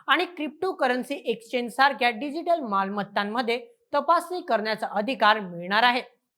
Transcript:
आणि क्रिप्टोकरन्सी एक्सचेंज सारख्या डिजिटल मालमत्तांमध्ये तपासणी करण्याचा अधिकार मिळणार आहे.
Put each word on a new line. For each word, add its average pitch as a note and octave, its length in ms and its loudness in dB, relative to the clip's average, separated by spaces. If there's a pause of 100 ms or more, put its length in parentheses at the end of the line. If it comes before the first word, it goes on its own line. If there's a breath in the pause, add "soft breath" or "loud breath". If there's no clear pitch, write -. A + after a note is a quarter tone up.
आणि D#4+ 180 2
क्रिप्टोकरन्सी C#4+ 880 -4 (100)
एक्सचेंज A#3+ 460 -4
सारख्या C4 380 4
डिजिटल D4 500 -2
मालमत्तांमध्ये G#3 1080 -2 (260)
तपासणी E4+ 480 2
करण्याचा A3 500 -2
अधिकार G#3+ 480 2
मिळणार F#3 440 -2
आहे. B3 180 4 (360)